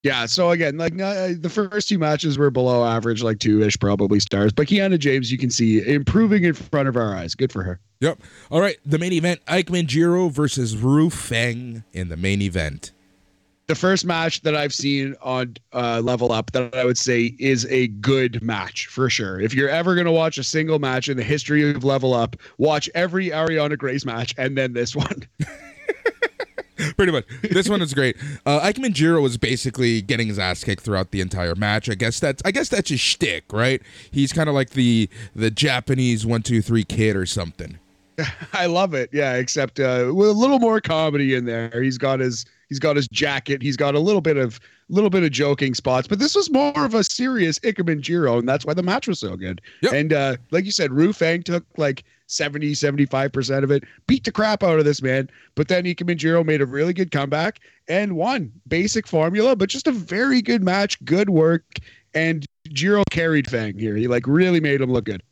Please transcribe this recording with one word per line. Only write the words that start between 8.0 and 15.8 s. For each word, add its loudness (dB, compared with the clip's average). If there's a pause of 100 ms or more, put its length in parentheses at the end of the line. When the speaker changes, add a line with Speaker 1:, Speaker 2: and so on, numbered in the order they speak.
Speaker 2:
Yep. -2 (320)
All 2
right, 0
the 0
main -2
event, 0
Ike 0
Manjiro 2
versus -2
Ru 4
Feng -4
in -6
the -8
main 2
event. -4 (800)
Speaker 1:
The 0
first 2
match -2
that 0
I've -2
seen -2
on, -4 (180)
uh, -2